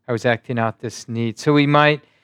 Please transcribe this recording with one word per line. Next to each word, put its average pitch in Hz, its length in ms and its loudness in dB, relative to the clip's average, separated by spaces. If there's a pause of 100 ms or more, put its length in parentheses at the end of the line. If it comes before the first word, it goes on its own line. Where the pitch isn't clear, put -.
I 123 40 -6
was 113 120 -4
acting 120 340 -2
out 113 200 -2
this - 300 -12
need." 117 300 -6
So 151 140 0
we 147 140 4
might, 147 360 2 (220)